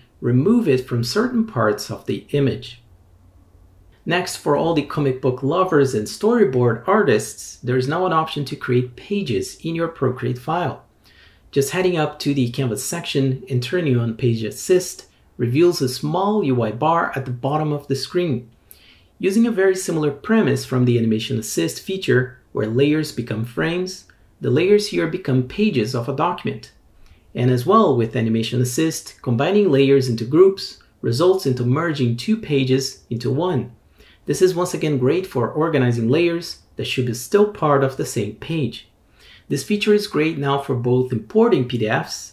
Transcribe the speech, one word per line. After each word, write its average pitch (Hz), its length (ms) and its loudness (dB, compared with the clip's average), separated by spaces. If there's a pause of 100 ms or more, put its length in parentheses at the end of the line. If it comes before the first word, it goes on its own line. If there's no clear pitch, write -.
(200)
remove 160 480 2
it 127 180 2
from 120 180 -2
certain 233 420 -2
parts 107 440 -2
of - 160 -12
the 107 240 -6
image. - 520 -2 (1200)
Next, 180 320 -2
for 147 200 0
all 160 180 0
the 147 80 0
comic 139 400 -2
book 127 200 -2
lovers 147 520 2
and 107 120 -2
storyboard 135 800 2
artists, 165 720 0
there 123 180 -2
is 127 100 0
now 175 200 -2
an 170 60 0
option 156 340 -2
to 139 100 -10
create 123 400 -2
pages 147 640 -4
in 165 120 -6
your 165 140 -2
Procreate 120 500 -4
file. 160 460 -4 (680)
Just 135 180 0
heading 180 280 0
up 147 220 -4
to 143 120 -2
the 127 180 0
Canvas 120 340 -4
section 135 680 -2
and 123 120 -2
turning 156 360 0
on 117 180 -2
Page 113 260 0
Assist - 640 -2 (300)
reveals 143 460 2
a 127 60 0
small 190 540 0
U 127 200 0
I 107 100 -2
bar 156 420 0
at 127 120 -6
the 127 40 -8
bottom 147 420 -2
of 143 140 -6
the 135 80 -2
screen. 165 560 -4 (680)
Using 202 280 2
a 220 60 0
very 185 240 2
similar 156 340 -2
premise 147 540 2
from 127 200 0
the 120 140 4
Animation 113 400 0
Assist 160 420 -4
feature, 127 600 -2 (100)
where - 160 -4
layers 147 460 0
become 113 320 -6
frames, 170 640 -6 (340)
the 127 100 -2
layers 196 380 4
here 170 180 -2
become 135 400 -2
pages 131 480 0
of 120 140 -4
a 123 80 -4
document. - 560 -6 (600)
And 123 160 0
as 123 160 2
well 190 320 4
with 113 200 0
Animation 113 440 0
Assist, 156 640 -4
combining 175 480 2
layers 139 380 4
into 117 160 -2
groups 180 580 2 (200)
results 165 440 2
into 127 180 0
merging 139 520 0
two 220 200 0
pages 135 720 -2
into 117 200 -4
one. 151 400 -2 (540)
This 147 180 0
is 180 120 4
once 175 200 -2
again 147 240 0
great 160 280 2
for 117 240 -2
organizing 127 580 0
layers 170 540 0 (140)
that - 100 -6
should 123 200 -2
be 113 80 -4
still 208 380 2
part 139 320 2
of 127 120 -2
the 156 100 -4
same 107 300 -6
page. 160 520 -6 (600)
This 139 160 -4
feature 208 300 2
is 208 120 2
great 156 320 -2
now 143 200 0
for 139 160 -4
both 123 380 0
importing 139 560 2
P 117 100 -4
D 107 100 0
Fs - 440 -6